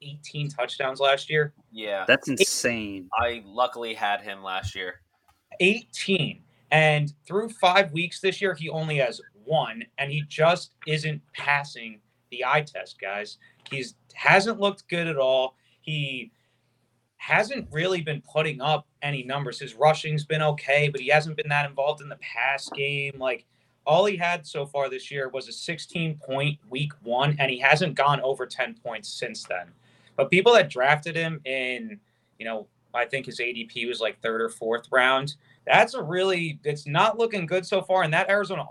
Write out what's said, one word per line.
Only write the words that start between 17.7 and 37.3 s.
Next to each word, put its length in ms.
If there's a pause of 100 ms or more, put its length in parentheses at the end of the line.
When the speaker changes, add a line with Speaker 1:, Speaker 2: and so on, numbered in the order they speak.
Speaker 1:
really 300
been 200
putting 400
up 240 (160)
any 220
numbers. 360
His 140
rushing's 520
been 180
okay, 460
but 120
he 60
hasn't 300
been 120
that 180
involved 360
in 60
the 80
pass 520
game. 480
Like, 300 (400)
all 180
he 100
had 300
so 220
far 240
this 180
year 200
was 180
a 40
sixteen 720
point 360 (100)
week 220 (100)
one, 380
and 100
he 80
hasn't 380
gone 260
over 240
ten 300
points 340
since 340
then. 280 (440)
But 140
people 240
that 160
drafted 460
him 300
in, 540 (380)
you 80
know, 220 (260)
I 120
think 200
his 140
A 140
D 120
P 220
was, 120
like, 220
third 200
or 80
fourth 420
round. 440 (300)
That's 280
a 80
really, 640
it's 240
not 320
looking 260